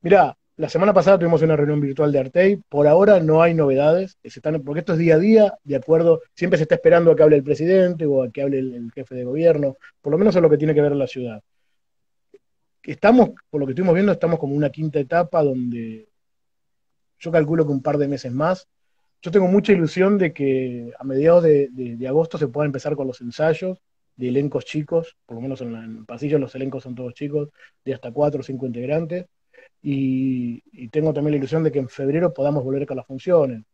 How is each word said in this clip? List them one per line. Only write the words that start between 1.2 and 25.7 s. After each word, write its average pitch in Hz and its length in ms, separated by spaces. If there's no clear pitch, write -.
una 160 140
reunión 147 240
virtual 143 320
de 139 80
Artei, 185 380
por 147 180
ahora 190 320
no 160 220
hay 170 120
novedades, 156 680
que - 80
se - 100
están, 156 240
porque 147 160
esto 170 140
es 160 60
día 165 160
a 156 40
día, 214 440
de 139 140
acuerdo, 160 440
siempre 175 240
se 156 60
está 160 120
esperando 165 360
a 156 40
que 160 80
hable 151 140
el 135 60
presidente 165 640
o 135 180
a 120 60
que 139 120
hable 139 180
el, 131 140
el 117 180
jefe 131 240
de 123 80
gobierno, 143 540
por 143 100
lo 156 60
menos 196 180
en 175 80
lo 156 60
que 147 80
tiene 156 160
que 147 80
ver 143 140
la 135 120
ciudad. 117 340
Estamos, 220 480
por 151 120
lo 139 40
que 131 60
estuvimos 170 240
viendo, 196 160
estamos 165 280
como 139 140
en 143 40
una 147 120
quinta 156 300
etapa 170 440
donde 120 640
yo 165 120
calculo 160 340
que 147 60
un 135 100
par 147 160
de 143 100
meses 131 240
más. 160 360
Yo 170 100
tengo 185 160
mucha 196 240
ilusión 185 460
de 180 160
que 127 680
a - 60
mediados 156 380
de, 143 280
de, 123 240
de 127 140
agosto 160 280
se 147 120
pueda 147 160
empezar 143 320
con 135 100
los 123 140
ensayos 160 580
de 127 100
elencos 135 380
chicos, 165 500
por 120 100
lo 117 60
menos 131 200
en 120 100